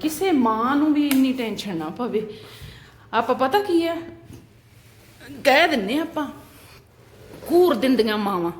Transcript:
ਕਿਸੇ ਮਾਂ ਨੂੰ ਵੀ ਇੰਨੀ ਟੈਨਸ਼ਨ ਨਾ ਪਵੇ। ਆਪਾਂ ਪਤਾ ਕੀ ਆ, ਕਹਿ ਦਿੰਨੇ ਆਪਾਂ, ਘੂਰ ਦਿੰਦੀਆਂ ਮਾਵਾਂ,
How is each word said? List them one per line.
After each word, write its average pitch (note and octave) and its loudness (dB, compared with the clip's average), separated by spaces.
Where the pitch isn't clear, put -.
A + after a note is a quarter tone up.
ਕਿਸੇ F4+ -2
ਮਾਂ A#3+ 2
ਨੂੰ D4+ 2
ਵੀ D4 2
ਇੰਨੀ C4 2
ਟੈਨਸ਼ਨ G#3 -6
ਨਾ D#3+ -6
ਪਵੇ। G#3+ -4
ਆਪਾਂ A#3+ 0
ਪਤਾ C4+ 0
ਕੀ E4+ 0
ਆ, E4+ -4
ਕਹਿ D4 6
ਦਿੰਨੇ B3 0
ਆਪਾਂ, D#4 -4
ਘੂਰ E4+ 6
ਦਿੰਦੀਆਂ A3 2
ਮਾਵਾਂ, F#3+ -2